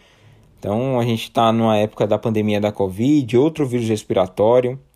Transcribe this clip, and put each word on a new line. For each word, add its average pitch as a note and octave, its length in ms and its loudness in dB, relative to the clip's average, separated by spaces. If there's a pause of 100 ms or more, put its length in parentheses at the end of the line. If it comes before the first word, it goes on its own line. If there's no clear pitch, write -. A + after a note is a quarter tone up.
(560)
Então, A#2+ 440 -2
a A#2 40 0
gente A#2 280 -4
tá A2+ 200 2
numa A2+ 240 2
época G#2+ 300 0
da G#2 100 0
pandemia G#2+ 440 -2
da G#2 100 0
covid, A#2 680 0
outro D3+ 300 2
vírus A#2+ 220 -2
respiratório. A2+ 920 0 (160)